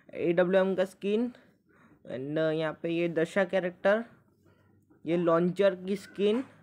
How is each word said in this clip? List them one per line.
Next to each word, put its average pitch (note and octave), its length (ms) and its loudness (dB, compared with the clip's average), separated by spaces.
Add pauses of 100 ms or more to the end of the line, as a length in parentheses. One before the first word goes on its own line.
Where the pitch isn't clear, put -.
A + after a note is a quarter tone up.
(140)
एडब्ल्यूएम F3+ 600 2
का F#3 100 0
स्किन, G#3+ 460 -2 (800)
and C#3+ 260 -6
यहाँ D#3 460 -2
पे E3+ 60 -4
ये E3+ 200 0
दशा E3+ 340 0
कैरेक्टर, F#3+ 600 0 (1000)
ये E3 120 0
लॉन्चर F3+ 580 2
की F#3 200 -6
स्किन G#3 480 -2 (200)